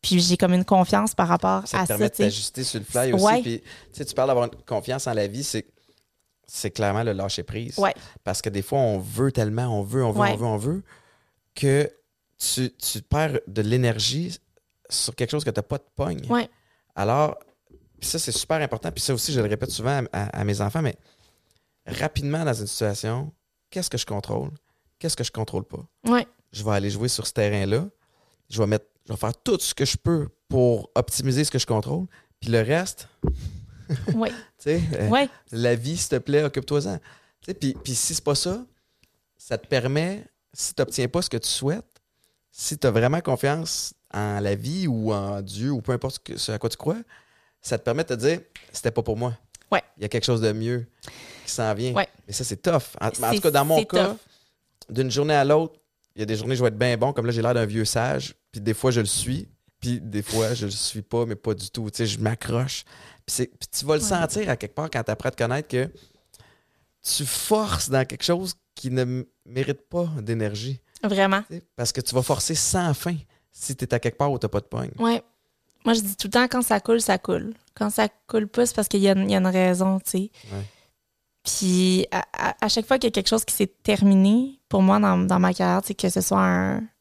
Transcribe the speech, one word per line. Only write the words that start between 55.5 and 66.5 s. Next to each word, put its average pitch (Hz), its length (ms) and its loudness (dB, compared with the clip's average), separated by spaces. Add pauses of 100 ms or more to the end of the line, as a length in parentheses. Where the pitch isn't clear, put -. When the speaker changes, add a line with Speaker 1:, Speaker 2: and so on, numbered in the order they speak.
Speaker 2:
il 101 40 -14
y 110 40 -2
a - 20 -2
des 110 100 0
journées 117 200 -2
où - 20 -2
je 120 60 0
vais 120 60 6
être 107 80 -4
bien 123 200 2
bon, 131 160 2
comme 117 140 -2
là, 120 40 0
j'ai 117 100 0
l'air 120 120 2
d'un 117 120 2
vieux 107 200 0
sage, 131 480 -2 (180)
puis 110 100 -12
des 107 120 0
fois, 131 180 2
je 117 80 2
le 107 60 2
suis, - 420 -4 (320)
puis 123 220 -2
des 104 220 -6
fois, 110 320 0
je 117 100 -4
le 98 60 -4
suis 104 320 -6
pas, 117 220 -2
mais 113 100 -6
pas 107 180 -4
du 95 160 -8
tout. 110 220 -6
Tu - 60 -12
sais, 117 100 0
je 104 120 -4
m'accroche. 117 640 -2 (440)
Puis - 80 -4
c'est, 123 120 0
puis - 240 -18
tu - 140 -6
vas 156 100 2
le 151 60 0
Speaker 1:
Ouais. 110 80 -2
Speaker 2:
sentir 185 400 0
à 123 80 0
quelque - 180 -10
part 156 140 -4
quand 120 140 -4
t'apprends 117 260 -2
à - 20 -4
te - 100 -6
connaître 123 280 -2
que 127 200 -2 (1120)